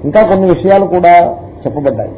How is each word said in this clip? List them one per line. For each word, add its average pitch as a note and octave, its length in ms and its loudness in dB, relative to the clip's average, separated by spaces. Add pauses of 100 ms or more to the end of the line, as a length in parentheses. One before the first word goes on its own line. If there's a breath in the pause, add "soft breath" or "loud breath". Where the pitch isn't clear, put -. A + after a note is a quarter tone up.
ఇంకా G#3+ 240 2
కొన్ని F#3+ 200 0
విషయాలు F#3+ 380 2
కూడా F3 500 2 (300)
చెప్పబడ్డాయి A#2+ 520 -6